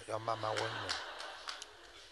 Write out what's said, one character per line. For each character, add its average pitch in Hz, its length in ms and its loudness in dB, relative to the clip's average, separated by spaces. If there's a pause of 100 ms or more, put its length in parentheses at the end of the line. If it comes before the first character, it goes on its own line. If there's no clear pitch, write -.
要 110 140 2
慢 113 180 4
慢 110 160 4
温 110 100 6
的。 110 320 2 (1160)